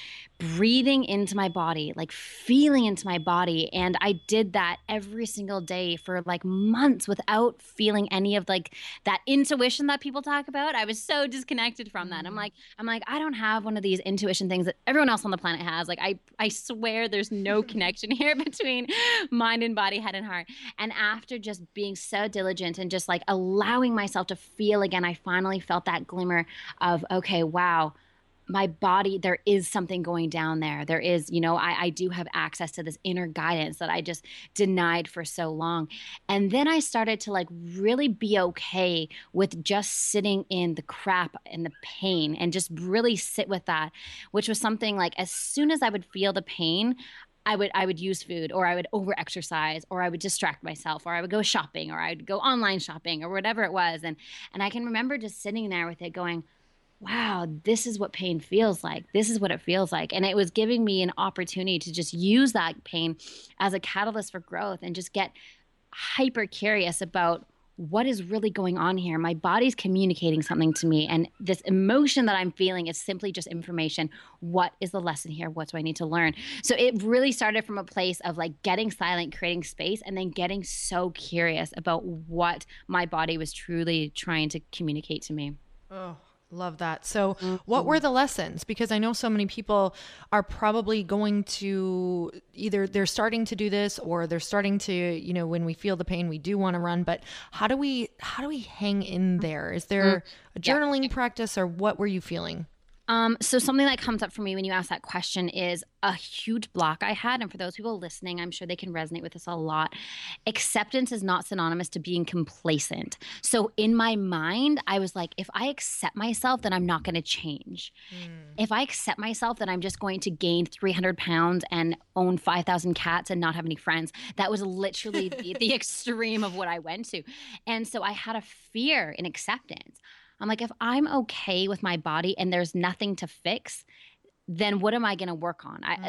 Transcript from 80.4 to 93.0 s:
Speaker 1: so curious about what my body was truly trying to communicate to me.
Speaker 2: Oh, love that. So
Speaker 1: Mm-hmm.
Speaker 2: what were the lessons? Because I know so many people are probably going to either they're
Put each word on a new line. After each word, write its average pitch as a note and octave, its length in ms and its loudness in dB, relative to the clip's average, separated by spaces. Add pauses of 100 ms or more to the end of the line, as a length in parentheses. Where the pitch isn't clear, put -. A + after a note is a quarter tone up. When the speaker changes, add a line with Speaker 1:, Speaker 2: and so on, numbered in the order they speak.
Speaker 1:
so F3+ 480 -4
curious E3 640 0
about E3 260 0
what E3+ 600 -2 (220)
my F3+ 180 0
body E3 320 0
was D#3 160 -6
truly E3 600 0
trying D#3+ 340 0
to D#3+ 100 -6 (120)
communicate D3+ 520 -4
to D3+ 100 -8
me. C#3+ 200 -4 (380)
Speaker 2:
Oh, F#3 260 -12 (320)
love F3 280 -8
that. E3 280 -4
So G3 300 2
Speaker 1:
Mm-hmm. F#3 200 -2 (100)
Speaker 2:
what B3 200 2
were D#4 140 6
the D4 100 4
lessons? B3 540 0
Because A3 260 -2
I G#3+ 100 2
know A3+ 140 2
so A3+ 160 -2
many G#3 180 2
people G3+ 460 2 (380)
are G#3 120 4
probably G#3+ 600 0
going G#3 400 2
to F#3 880 -2 (220)
either G3 340 0
they're G3 180 2